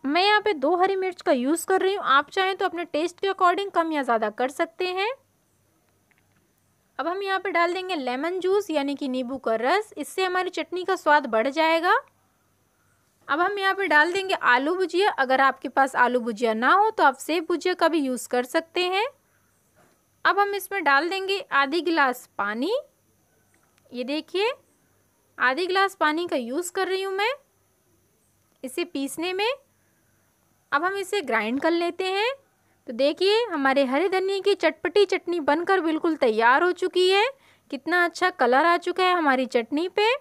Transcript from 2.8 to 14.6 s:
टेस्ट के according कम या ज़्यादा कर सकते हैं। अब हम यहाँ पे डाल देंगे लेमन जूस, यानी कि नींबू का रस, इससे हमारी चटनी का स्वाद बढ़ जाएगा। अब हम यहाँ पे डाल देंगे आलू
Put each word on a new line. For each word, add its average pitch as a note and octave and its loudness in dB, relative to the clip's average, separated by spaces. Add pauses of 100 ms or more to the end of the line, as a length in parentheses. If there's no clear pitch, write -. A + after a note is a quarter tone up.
टेस्ट E4 -4
के G4 -2
according F#4+ 0
कम E4 0
या D4 -2
ज़्यादा A3+ 0
कर B3 -4
सकते E4 -4
हैं। F#4+ -2 (1900)
अब C#4 -4
हम F#4 -4
यहाँ G4 -2
पे F#4+ -4
डाल E4+ 2
देंगे F#4 -4
लेमन C#4+ -4
जूस, F#4+ 0
यानी C#4+ -2
कि C#4+ -6
नींबू B3+ -6
का A3+ -2
रस, D4 -2
इससे D4+ -4
हमारी F4+ -2
चटनी F4 -8
का F#4 0
स्वाद D4 4
बढ़ A3+ 0
जाएगा। D#4+ 2 (1300)
अब C#4 -2
हम G4 -2
यहाँ F#4+ 0
पे G4 -2
डाल D#4 4
देंगे F#4+ -4
आलू C4+ 2